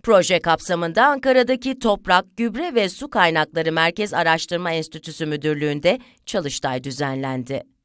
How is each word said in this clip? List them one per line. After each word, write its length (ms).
Proje 380
kapsamında 640
Ankara'daki 720
Toprak, 460
Gübre 380
ve 140
Su 220
Kaynakları 640
Merkez 420
Araştırma 560
Enstitüsü 560
Müdürlüğü'nde 720
çalıştay 580
düzenlendi. 800